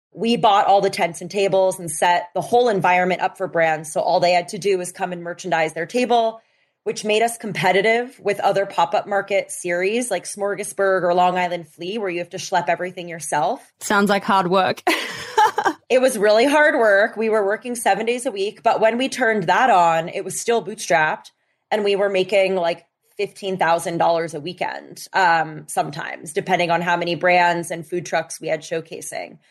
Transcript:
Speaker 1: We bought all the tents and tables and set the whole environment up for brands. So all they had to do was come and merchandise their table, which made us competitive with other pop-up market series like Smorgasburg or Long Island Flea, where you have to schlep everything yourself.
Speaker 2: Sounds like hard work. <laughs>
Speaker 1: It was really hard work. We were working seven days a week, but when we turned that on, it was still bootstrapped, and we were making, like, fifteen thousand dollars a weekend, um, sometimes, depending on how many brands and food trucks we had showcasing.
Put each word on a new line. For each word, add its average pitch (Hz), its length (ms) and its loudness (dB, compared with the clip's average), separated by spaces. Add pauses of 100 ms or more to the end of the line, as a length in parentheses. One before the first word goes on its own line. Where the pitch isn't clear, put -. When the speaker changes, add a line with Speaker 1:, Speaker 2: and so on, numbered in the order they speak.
(120)
Speaker 1:
We 233 240 0
bought 208 320 4
all 196 120 6
the 190 100 2
tents 180 300 -4
and 180 80 -10
tables 190 520 0
and 170 100 -8
set 175 440 0
the 185 60 -2
whole 240 280 2
environment 180 520 2
up 185 160 -2
for 185 120 -6
brands. 160 440 -2
So 180 80 -2
all 170 200 0
they 175 100 4
had 175 200 2
to 208 80 -8
do 190 200 0
was 180 140 -8
come 180 200 -6
and 175 120 -10
merchandise 170 500 -2
their 165 120 -6
table, 226 540 0 (440)
which 214 200 -6
made 214 180 2
us 233 140 0
competitive 202 840 0
with 202 180 -4
other 196 260 0
pop-up 196 440 0
market 196 420 -2
series 190 580 -4
like 185 140 -4
Smorgasburg 196 800 -2
or 175 120 2
Long 180 220 4
Island 175 300 -2
Flea, 185 320 -10
where 202 120 -4
you 175 100 -6
have 175 100 -10
to 185 60 -12
schlep 180 320 -2
everything 175 400 -4
yourself. 160 720 -4
Speaker 2:
Sounds 202 280 2
like 202 140 0
hard 190 260 2
work. 185 380 0
<laughs> 330 60 2 (960)
Speaker 1:
It 247 120 4
was 262 160 0
really 214 260 4
hard 302 300 4
work. 214 420 2
We 220 140 -2
were 214 140 2
working 220 300 -4
seven 226 300 0
days 240 220 -2
a 254 40 -2
week, 196 320 -6
but 190 160 2
when 220 200 2
we 262 100 -2
turned 220 360 0
that 208 260 4
on, 170 400 4
it 196 120 -8
was 185 160 -10
still 226 240 0
bootstrapped, 175 680 -2 (400)
and 214 120 0
we 202 140 2
were 202 140 0
making, 190 460 2
like, 170 280 -2 (320)
fifteen 190 400 -6
thousand 170 400 0
dollars 165 380 0
a 147 60 -8
weekend, - 760 -10
um, 160 520 2
sometimes, 156 680 -6
depending 175 360 0
on 170 120 2
how 175 160 0
many 170 160 -2
brands 175 560 2
and 170 160 -8
food 175 180 -6
trucks 165 340 -4
we 160 100 -10
had 156 120 -2
showcasing. - 800 -10 (120)